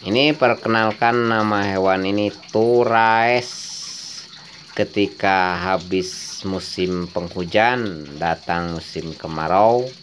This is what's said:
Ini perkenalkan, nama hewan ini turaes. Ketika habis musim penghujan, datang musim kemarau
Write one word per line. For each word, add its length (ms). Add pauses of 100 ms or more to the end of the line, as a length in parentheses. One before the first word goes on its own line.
Ini 320
perkenalkan, 960
nama 320
hewan 480
ini 240 (160)
turaes. 1040 (1200)
Ketika 880
habis 840
musim 640
penghujan, 1080
datang 580
musim 380
kemarau 720 (180)